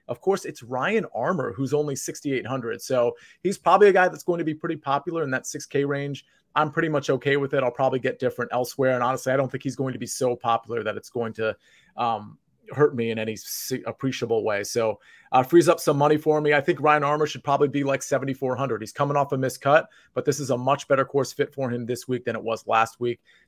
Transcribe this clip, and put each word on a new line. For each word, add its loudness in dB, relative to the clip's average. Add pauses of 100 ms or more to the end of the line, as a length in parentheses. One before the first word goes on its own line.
Of -8
course, 0
it's -12
Ryan -2 (100)
Armour, -2
who's -2
only 0
sixty-eight -4
hundred. -6
So 0 (280)
he's -2
probably 6
a 2
guy 6
that's -8
going 0
to -4
be -2
pretty -6
popular -4
in -4
that -4
six -10
K 0
range. -6 (320)
I'm 2
pretty 0
much -2
okay 2
with -2
it. 2
I'll 0
probably 0
get -4
different -4
elsewhere. 0
And 0
honestly, -2
I 2
don't 0
think -8
he's -6
going -4
to -8
be -8
so -2
popular -2
that -4
it's -14
going -6
to, -4 (440)
um, -4 (340)
hurt 4
me -2
in -2
any -4
si-, -8
appreciable -2
way. 0
So, -2 (320)
uh, 6
frees 6
up 4
some 2
money 4
for 2
me. 2
I 4
think 0
Ryan 4
Armour 2
should -8
probably 2
be, -2
like, 0
seventy-four -2
hundred. -4
He's -12
coming 0
off 0
a -2
missed -2
cut, 4 (260)
but -2
this 0
is -6
a 2
much 0
better 4
course -2
fit -4
for -4
him -6
this -6
week -4
than -2
it -8
was -4
last 2
week. -4 (280)